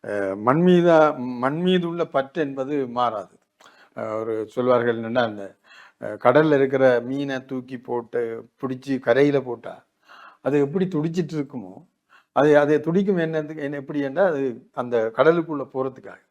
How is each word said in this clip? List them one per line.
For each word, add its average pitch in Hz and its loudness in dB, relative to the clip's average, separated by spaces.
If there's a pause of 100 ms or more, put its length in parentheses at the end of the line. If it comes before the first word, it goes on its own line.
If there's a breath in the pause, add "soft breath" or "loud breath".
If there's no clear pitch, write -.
அஹ், 101 -4
மண் 123 2
மீதா-, 170 6 (260)
மண் 139 -2
மீது 180 0
உள்ள 170 -4
பற்று 170 -4
என்பது 135 -4
மாறாது. 117 -4 (640 soft breath)
அஹ், 110 -8
ஒரு 110 -6 (140)
சொல்வார்கள் 120 0
என்னன்னா, 117 -2
அந்த, 104 -6 (580 loud breath)
அஹ், 107 -10
கடல்ல 147 6
இருக்கிற 131 4
மீனை 135 -6
தூக்கி 127 -10
போட்டு 120 -6 (360)
பிடிச்சி 131 -6 (100)
கரையில 139 4
போட்டா 117 -10 (680 loud breath)
அது 143 0
எப்படி 156 0
துடிச்சிட்டு 165 -4
இருக்குமோ, 131 -8 (640 soft breath)
அது, 147 4
அது 147 4
துடிக்கும் 175 0
என்னதுக்கு, 156 -6
என்ன, 143 -8
எப்படி 147 -8
என்றால் 156 0
அது 139 -2 (300)
அந்த 123 -4 (200)
கடலுக்குள்ள 156 2
போறதுக்காக. 131 -8